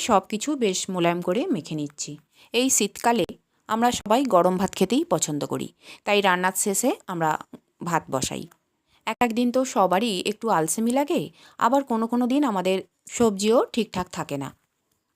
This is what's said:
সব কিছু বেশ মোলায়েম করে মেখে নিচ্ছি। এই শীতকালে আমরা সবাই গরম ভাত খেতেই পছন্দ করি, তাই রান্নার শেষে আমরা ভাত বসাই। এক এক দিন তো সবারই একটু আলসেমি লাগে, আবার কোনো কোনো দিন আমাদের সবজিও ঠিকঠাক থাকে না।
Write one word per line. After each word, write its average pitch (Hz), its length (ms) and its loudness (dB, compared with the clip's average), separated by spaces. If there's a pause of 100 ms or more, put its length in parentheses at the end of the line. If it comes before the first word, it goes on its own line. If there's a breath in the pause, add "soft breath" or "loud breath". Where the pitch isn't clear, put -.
সব 196 200 6
কিছু 214 260 -4
বেশ 208 240 0 (100)
মোলায়েম 175 320 0
করে 180 260 -2
মেখে 165 280 -4
নিচ্ছি। 147 360 -8 (420 soft breath)
এই 247 160 2
শীতকালে 226 580 0 (420)
আমরা 226 220 2
সবাই 233 300 0 (120)
গরম 180 240 6
ভাত 185 180 0
খেতেই 233 280 2 (100)
পছন্দ 151 280 -2 (100)
করি, 135 160 -4 (360 loud breath)
তাই 208 180 2
রান্নার 185 360 2
শেষে 208 320 0 (180)
আমরা 165 220 -2 (540)
ভাত 170 260 -2
বসাই। - 340 -4 (640)
এক 220 140 -4
এক 240 120 2
দিন 247 180 2
তো 254 140 2
সবারই 208 460 2 (200)
একটু - 180 -8
আলসেমি 202 440 0
লাগে, 285 280 0 (380 soft breath)
আবার 269 240 2
কোনো 226 240 -2
কোনো 240 200 0
দিন 269 160 2
আমাদের 190 340 0 (320)
সবজিও 220 480 2 (140)
ঠিকঠাক 185 400 -4
থাকে 147 260 -8
না। 139 120 -8 (680)